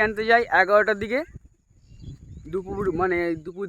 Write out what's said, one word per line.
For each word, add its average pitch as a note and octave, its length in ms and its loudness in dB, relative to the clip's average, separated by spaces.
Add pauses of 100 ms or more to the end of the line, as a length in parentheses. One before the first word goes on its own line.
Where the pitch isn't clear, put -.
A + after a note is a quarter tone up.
আনতে A3 240 -4
যাই A#3 140 6 (180)
এগারোটার G3+ 420 4
দিকে, A#3+ 180 -2 (1300)
দুপুর, G3 320 -6 (180)
মানে F#3 160 0 (280)
দুপুর F#3 240 -10